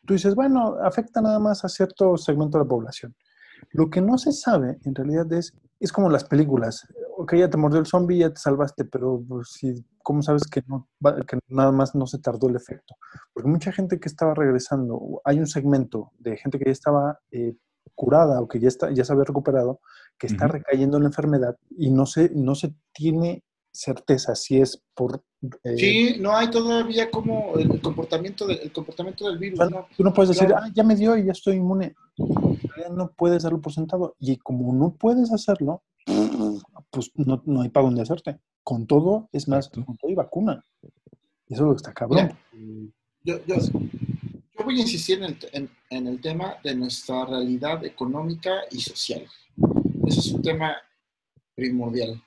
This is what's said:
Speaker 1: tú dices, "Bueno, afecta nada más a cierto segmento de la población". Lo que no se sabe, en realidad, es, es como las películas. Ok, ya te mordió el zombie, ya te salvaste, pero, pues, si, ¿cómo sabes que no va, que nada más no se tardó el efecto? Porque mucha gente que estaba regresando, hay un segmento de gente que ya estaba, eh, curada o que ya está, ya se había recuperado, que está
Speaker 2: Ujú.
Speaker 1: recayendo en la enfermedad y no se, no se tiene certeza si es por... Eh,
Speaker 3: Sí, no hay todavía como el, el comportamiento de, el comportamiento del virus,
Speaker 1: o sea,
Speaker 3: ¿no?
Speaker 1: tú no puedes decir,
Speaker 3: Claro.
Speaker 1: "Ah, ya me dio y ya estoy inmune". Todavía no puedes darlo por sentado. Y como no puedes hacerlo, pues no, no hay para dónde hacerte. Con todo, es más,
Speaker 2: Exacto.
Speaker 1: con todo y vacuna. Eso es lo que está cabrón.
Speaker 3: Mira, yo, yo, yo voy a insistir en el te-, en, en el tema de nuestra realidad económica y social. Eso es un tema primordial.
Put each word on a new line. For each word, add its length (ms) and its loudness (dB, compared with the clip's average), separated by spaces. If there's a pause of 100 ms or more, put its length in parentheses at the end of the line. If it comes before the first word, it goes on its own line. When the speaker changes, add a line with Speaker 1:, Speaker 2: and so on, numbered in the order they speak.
Speaker 1:
tú 100 2
dices, 200 2
"Bueno, 480 2
afecta 380 0
nada 180 2
más 240 0
a 60 -4
cierto 480 2
segmento 400 0
de 60 4
la 60 0
población". 460 -4 (560)
Lo 180 2
que 120 0
no 160 4
se 140 0
sabe, 520 0
en 120 -4
realidad, 380 -2
es, 200 -2 (260)
es 120 -4
como 180 2
las 140 4
películas. 640 0 (300)
Ok, 180 -2
ya 140 6
te 80 0
mordió 220 4
el 60 2
zombie, 340 2
ya 120 4
te 80 -16
salvaste, 460 0
pero, 420 -2
pues, 260 -10
si, 320 -6 (160)
¿cómo 220 0
sabes 240 2
que 200 -4
no 200 -8 (180)
va, 160 4
que 160 -6 (100)
nada 240 4
más 240 2
no 120 2
se 120 -8
tardó 300 0
el 60 0
efecto? 400 -12 (360)
Porque 180 -4
mucha 220 0
gente 280 -2
que 100 -8
estaba 240 0
regresando, 920 0
hay 160 2
un 80 0
segmento 720 0
de 200 -6
gente 200 -6
que 80 -4
ya 60 4
estaba, 480 0 (120)
eh, 240 -6 (400)
curada 460 4
o 60 -4
que 120 -4
ya 100 6
está, 220 -2
ya 140 2
se 80 0
había 120 4
recuperado, 540 0 (380)
que 100 -8
está 180 0
Speaker 2:
Ujú. 80 4
Speaker 1:
recayendo 440 2
en 60 4
la 60 4
enfermedad 480 0 (200)
y 140 2
no 160 6
se, 260 2
no 220 0
se 180 -6 (180)
tiene 520 -2 (280)
certeza 640 0
si 260 2
es 200 0 (140)
por... 280 -4 (400)
Eh, 140 -4
Speaker 3:
Sí, 420 2
no 160 0
hay 140 2
todavía 640 0
como 460 -4
el, 140 4
el 100 0
comportamiento 680 -6
de, 80 -2
el 160 -12
comportamiento 560 -10
del 100 -4
virus, 220 -8
Speaker 1:
o 80 4
sea, 20 -2 (100)
Speaker 3:
¿no? 160 -14
Speaker 1:
tú 80 2
no 100 4
puedes 160 6
decir, 180 4
Speaker 3:
Claro. 180 4
Speaker 1:
"Ah, 80 -8
ya 100 4
me 120 6
dio 220 4
y 80 2
ya 80 0
estoy 240 0
inmune". 360 0 (220)
Todavía 800 -2
no 200 -4
puedes 280 2
darlo 180 -2
por 120 -10
sentado. 460 -4
Y 180 -2
como 360 -2
no 220 2
puedes 360 2
hacerlo, 520 -2 (1080)
pues 260 -6
no, 300 0
no 160 0
hay 80 -2
para 160 4
dónde 160 0
hacerte. 380 -6 (240)
Con 240 -6
todo, 460 2
es 140 -6
más, 200 0
Speaker 2:
Exacto. 180 -10
Speaker 1:
con 120 -12
todo 140 -6
y 40 -2
vacuna. 500 -4 (160)
Eso 100 -20 (560)
es 120 -8
lo 120 4
que 60 4
está 160 -14
cabrón. 440 2 (160)
Speaker 3:
Mira, 380 -16 (320)
yo, 220 -6
yo, 120 -2
yo 1080 -6
voy 120 0
a 40 2
insistir 360 0
en 80 -8
el 140 -8
te-, 180 -14
en, 120 -8 (200)
en 180 -8
el 140 -8
tema 420 -6
de 120 -4
nuestra 500 -6
realidad 580 -4
económica 680 -6 (200)
y 80 -10
social. 440 -8 (840)
Eso 140 2
es 120 -4
un 120 -4
tema 320 -2 (800)
primordial. 720 -4